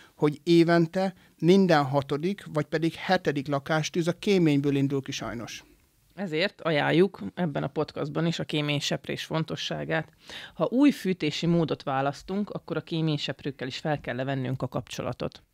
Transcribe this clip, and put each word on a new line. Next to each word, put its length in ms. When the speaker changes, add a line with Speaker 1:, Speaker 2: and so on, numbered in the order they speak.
Speaker 1:
hogy 280
évente 680
minden 440
hatodik, 720
vagy 120
pedig 280
hetedik 540
lakástűz 600
a 120
kéményből 560
indul 260
ki 100
sajnos. 520
Speaker 2:
Ezért 460
ajánljuk 580
ebben 280
a 40
podcastban 580
is 140
a 40
kéményseprés 800
fontosságát. 880
Ha 180
új 200
fűtési 540
módot 380
választunk, 680
akkor 280
a 40
kéményseprőkkel 840
is 100
fel 240
kell 220
vennünk 380
a 60
kapcsolatot. 760